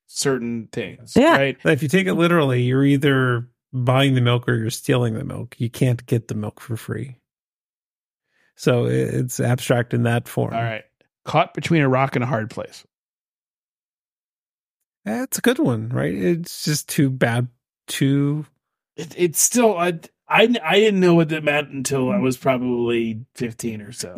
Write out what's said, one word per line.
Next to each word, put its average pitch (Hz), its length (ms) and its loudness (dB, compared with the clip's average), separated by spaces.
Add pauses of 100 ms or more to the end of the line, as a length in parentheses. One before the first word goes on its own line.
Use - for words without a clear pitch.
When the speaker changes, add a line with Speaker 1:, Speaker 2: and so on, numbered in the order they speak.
Speaker 1:
certain 117 640 -4
things, - 440 -10
Speaker 2:
Yeah. 311 220 6
Speaker 1:
right? 139 280 0
Speaker 3:
If 160 180 2
you 143 60 0
take 185 180 2
it 185 60 0
literally, 160 500 2
you're 131 220 2
either 131 640 2 (240)
buying 131 420 2
the 123 60 2
milk 120 260 0
or 120 80 0
you're 113 140 -4
stealing 120 460 0
the - 100 -6
milk. - 340 -12
You 120 100 -4
can't 123 360 0
get 117 240 -2
the 107 60 -8
milk 107 260 -8
for 113 160 -8
free. 113 400 -10 (1400)
So 120 280 2
it, 127 280 -2
it's 127 280 -4
abstract 120 520 0
in 120 100 0
that 117 260 0
form. 117 240 -4
Speaker 1:
All 117 80 -4
right. 113 220 -6 (420)
Caught 165 300 0
between 165 260 0
a 135 80 2
rock 131 260 2
and 123 80 0
a 117 40 -2
hard 110 240 -4
place. - 340 -14 (2250)
Speaker 3:
That's 226 360 -6
a - 20 -10
good 247 180 2
one, 117 300 -2
right? 135 240 -2
It's 175 500 -4
just 151 240 -4
too 139 220 2
bad, 123 380 0 (400)
too 143 580 0 (500)
Speaker 1:
It, 160 220 -12
it's 180 240 0
still, 226 360 2
I, 170 220 -2 (300)
I, 220 340 4
I 160 160 0
didn't 208 200 4
know 175 160 6
what 160 140 4
that 156 140 -4
meant 147 280 0
until 131 400 -2
I - 80 0
was 127 180 0
probably 120 960 -2
fifteen 113 480 -8
or 104 100 -18
so. - 260 -12